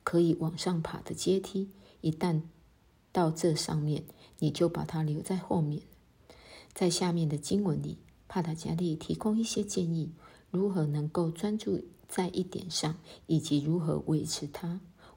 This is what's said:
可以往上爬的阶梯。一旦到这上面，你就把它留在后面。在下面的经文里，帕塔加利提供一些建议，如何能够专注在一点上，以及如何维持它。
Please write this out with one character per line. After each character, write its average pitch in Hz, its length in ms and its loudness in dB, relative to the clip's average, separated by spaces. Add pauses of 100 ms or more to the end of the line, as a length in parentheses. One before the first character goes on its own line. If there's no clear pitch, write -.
可 170 160 4
以 170 180 6
往 160 180 -2
上 180 240 0
爬 - 200 -6
的 - 140 -10
阶 185 260 2
梯。 196 300 -4 (320)
一 156 80 2
旦 160 320 2 (680)
到 170 180 4
这 165 240 2
上 - 260 -2
面， 151 240 0 (360)
你 151 100 2
就 170 180 4
把 160 160 -2
它 160 180 -2
留 151 180 0
在 190 160 -2
后 180 260 0
面。 147 200 0 (920)
在 185 160 4
下 175 220 2
面 165 160 2
的 147 100 0
经 202 240 0
文 147 180 2
里， 147 160 -6 (300)
帕 185 160 -2
塔 160 120 -2
加 160 180 -4
利 170 240 0
提 160 180 -4
供 214 240 2
一 226 60 2
些 220 180 0
建 175 320 0
议， 160 160 -2 (400)
如 190 180 2
何 180 160 2
能 151 240 0
够 165 220 0
专 208 260 -2
注 202 280 -2 (240)
在 185 200 0
一 - 140 -2
点 - 260 -8
上， 160 300 -2 (300)
以 160 100 4
及 147 220 2
如 156 180 2
何 156 280 0
维 156 180 2
持 156 240 -6
它。 175 320 -6 (360)